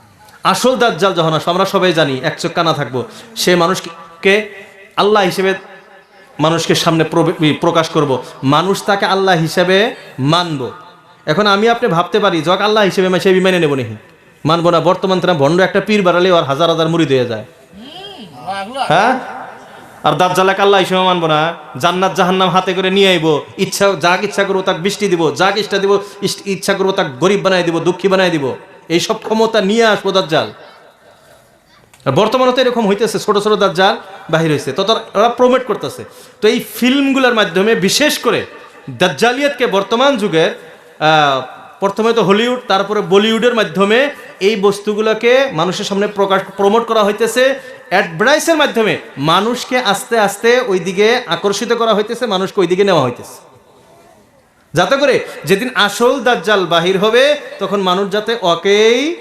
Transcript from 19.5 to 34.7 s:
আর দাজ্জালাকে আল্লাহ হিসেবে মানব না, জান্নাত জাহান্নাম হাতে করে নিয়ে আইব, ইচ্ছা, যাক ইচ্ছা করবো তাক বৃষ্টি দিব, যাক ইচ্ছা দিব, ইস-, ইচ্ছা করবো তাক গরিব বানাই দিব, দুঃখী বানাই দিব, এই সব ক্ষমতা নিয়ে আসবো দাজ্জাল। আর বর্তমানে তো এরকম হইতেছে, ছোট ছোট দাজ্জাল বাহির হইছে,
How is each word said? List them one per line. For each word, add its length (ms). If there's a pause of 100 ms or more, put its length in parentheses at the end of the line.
আর 100
দাজ্জালাকে 500
আল্লাহ 180
হিসেবে 200
মানব 260
না, 280 (240)
জান্নাত 360
জাহান্নাম 340
হাতে 260
করে 160
নিয়ে 180
আইব, 320 (180)
ইচ্ছা, 340
যাক 320
ইচ্ছা 200
করবো 180
তাক 140
বৃষ্টি 320
দিব, 260
যাক 240
ইচ্ছা 200
দিব, 200 (240)
ইস-, 220
ইচ্ছা 300
করবো 180
তাক 260
গরিব 220
বানাই 220
দিব, 160
দুঃখী 300
বানাই 220
দিব, 240 (340)
এই 120
সব 220
ক্ষমতা 380
নিয়ে 240
আসবো 260
দাজ্জাল। 420 (1500)
আর 80
বর্তমানে 400
তো 80
এরকম 280
হইতেছে, 300
ছোট 200
ছোট 140
দাজ্জাল 440 (340)
বাহির 200
হইছে, 220